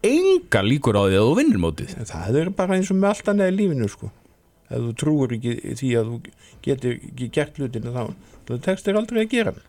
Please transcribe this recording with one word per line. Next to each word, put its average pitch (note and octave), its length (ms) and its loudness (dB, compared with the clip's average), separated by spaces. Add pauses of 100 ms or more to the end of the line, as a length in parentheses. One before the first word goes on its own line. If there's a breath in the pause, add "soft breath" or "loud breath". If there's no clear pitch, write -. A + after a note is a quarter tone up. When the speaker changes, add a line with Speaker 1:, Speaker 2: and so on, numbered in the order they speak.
Speaker 1:
enga E4 580 4
líkur A2+ 380 2
á - 20 4
því F#2+ 140 4
að G#2 100 6
þú C3+ 80 4
vinnir B3 280 4
mótið? D#2+ 340 -4
Speaker 2:
En A2+ 140 -10
það G2 280 -2
er E3+ 160 0
bara F#3 220 0
eins F#3+ 160 0
og F#3+ 80 4
með G3+ 100 4
allt G#3 220 -2
annað G3 180 2
í F#3+ 60 0
lífinu, D#3 340 0
sko. - 200 -12 (600)
Ef A#2+ 140 -4
þú A#2 100 -4
trúir C#3 400 0
ekki A#2 200 -4 (180)
því B2+ 200 -4
að A2+ 200 2
þú A#2+ 60 -8 (400 soft breath)
getur B2 360 -2
ekki - 360 -10
gert D3 280 -2
hlutina, A#2+ 360 -6
þá, B2 100 -4 (360 loud breath)
þá - 120 -10 (100)
tekst F#3+ 240 -2
þér G#3 140 2
aldrei A3 220 -2
að A3 100 -4
gera A#3 220 0
hann. - 140 -20